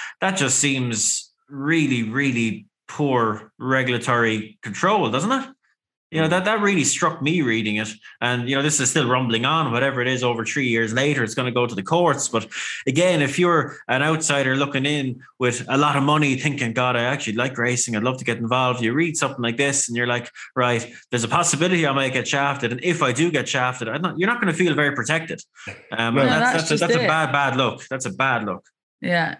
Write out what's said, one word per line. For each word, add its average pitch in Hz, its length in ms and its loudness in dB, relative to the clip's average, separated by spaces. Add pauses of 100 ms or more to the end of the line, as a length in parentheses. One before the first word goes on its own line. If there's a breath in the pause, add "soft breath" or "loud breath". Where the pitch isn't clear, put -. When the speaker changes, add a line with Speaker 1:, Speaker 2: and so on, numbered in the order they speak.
(220 loud breath)
Speaker 1:
That 190 160 0
just 131 220 0
seems 127 680 -2 (200)
really, 139 540 0
really 117 640 -2 (200)
poor 117 720 0
regulatory 120 1000 0
control, 160 500 0
doesn't 151 200 -2
it? 262 180 -2 (640)
You 160 100 0
know, 160 80 2
that, 185 160 2
that 214 160 0
really 202 240 2
struck 160 360 0
me 160 200 2
reading 113 340 0
it. 107 140 -4 (320 loud breath)
And, 123 260 -2
you 135 80 0
know, 139 60 2
this 147 180 0
is 127 120 0
still 135 180 2
rumbling 123 340 2
on, 147 300 0
whatever 131 280 0
it 120 60 0
is, 127 160 0
over 117 220 0
three 135 240 -2
years 113 240 0
later, 135 300 2
it's 107 100 -4
gonna 127 180 -2
go 123 160 2
to 120 80 -8
the 190 80 -4
courts. 165 460 2
But 110 180 -2 (400 loud breath)
again, 165 340 2
if 143 160 -2
you're 175 380 2 (140 loud breath)
an 131 120 2
outsider 143 540 2
looking 139 300 0
in 139 340 -2 (200 loud breath)
with 123 280 0
a 127 100 2
lot 143 200 4
of 135 60 2
money 143 340 4
thinking, 127 340 -2
"God, 123 240 0
I 117 80 0
actually 127 300 -2
like 123 240 -2
racing, 120 400 0
I'd 104 60 0
love 127 160 0
to 131 40 -14
get 117 140 -2
involved," 123 440 0
you 113 120 0
read 160 240 0
something 127 240 -2
like 117 160 -2
this 139 320 0
and 117 80 -6
you're 120 100 0
like, 120 240 -4 (240 loud breath)
"Right, 123 340 0 (200 loud breath)
there's 120 160 0
a - 20 -2
possibility 170 580 2
I 139 60 2
might 135 220 0
get 123 140 -2
shafted. 139 440 -2
And 127 120 -8
if 165 180 0
I 131 100 4
do 151 180 2
get 135 200 -2
shafted, 127 400 -2
I'm 139 140 -4
not, 160 140 -4
you're 185 120 2
not 240 100 -2
gonna 190 140 0
feel 165 200 2
very 143 220 2
protected." 160 460 -4 (500 loud breath)
Um, 117 240 -2
Speaker 2:
No, 139 60 4
Speaker 1:
and 127 80 4
that's, - 100 2
Speaker 2:
that's 247 140 2
Speaker 1:
that's 160 120 0
a, 156 100 0
Speaker 2:
just - 60 0
Speaker 1:
that's 220 140 2
a 247 80 2
Speaker 2:
it. 208 40 2
Speaker 1:
bad, 156 260 2
bad 139 240 2
look. 127 320 0
That's 131 160 -6
a 104 80 -4
bad 120 320 0
look. 92 180 -6 (380)
Speaker 2:
Yeah, 170 380 -2